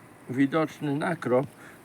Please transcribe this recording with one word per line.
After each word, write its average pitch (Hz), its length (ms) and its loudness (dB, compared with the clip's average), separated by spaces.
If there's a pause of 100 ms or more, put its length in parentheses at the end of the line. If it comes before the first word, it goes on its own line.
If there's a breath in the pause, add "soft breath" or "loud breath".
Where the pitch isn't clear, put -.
(300)
widoczny 139 680 0
nakrop. 151 500 0 (380 loud breath)